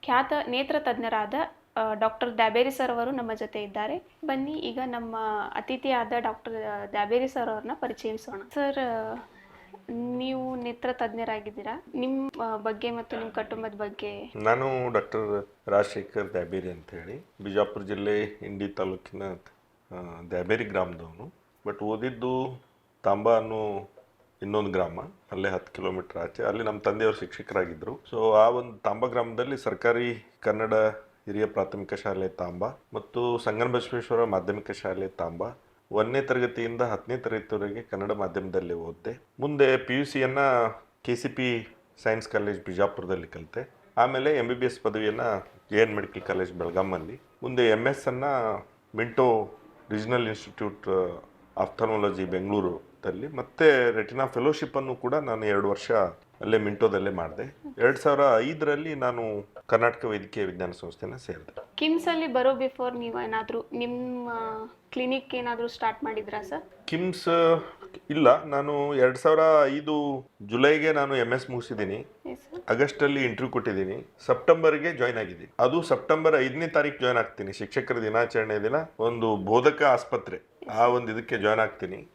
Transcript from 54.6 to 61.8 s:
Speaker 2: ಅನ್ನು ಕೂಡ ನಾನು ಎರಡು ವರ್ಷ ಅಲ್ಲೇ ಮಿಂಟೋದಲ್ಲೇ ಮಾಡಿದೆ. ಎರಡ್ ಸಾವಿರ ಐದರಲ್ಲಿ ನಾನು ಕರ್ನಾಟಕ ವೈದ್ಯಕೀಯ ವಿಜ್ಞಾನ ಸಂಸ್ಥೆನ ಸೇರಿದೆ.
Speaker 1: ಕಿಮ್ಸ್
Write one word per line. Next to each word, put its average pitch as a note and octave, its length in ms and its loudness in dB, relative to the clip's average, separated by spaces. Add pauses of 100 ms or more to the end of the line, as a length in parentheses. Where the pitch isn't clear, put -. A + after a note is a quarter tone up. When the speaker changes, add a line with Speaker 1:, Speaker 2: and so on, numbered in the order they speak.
Speaker 2:
ಅನ್ನು C3 180 -2
ಕೂಡ B2 200 -2
ನಾನು A#2+ 300 -2
ಎರಡು G2+ 240 4
ವರ್ಷ G2+ 220 -2 (500)
ಅಲ್ಲೇ G#2+ 180 4
ಮಿಂಟೋದಲ್ಲೇ G2+ 520 2
ಮಾಡಿದೆ. F#2 460 -6 (220)
ಎರಡ್ C3 200 4
ಸಾವಿರ C#3+ 220 4 (180)
ಐದರಲ್ಲಿ D3+ 560 0
ನಾನು B2 280 -2 (440)
ಕರ್ನಾಟಕ A#2 380 4
ವೈದ್ಯಕೀಯ G#2 400 -4
ವಿಜ್ಞಾನ F2+ 260 -4
ಸಂಸ್ಥೆನ F#2 460 -12
ಸೇರಿದೆ. - 460 -14 (120)
Speaker 1:
ಕಿಮ್ಸ್ D#4+ 340 0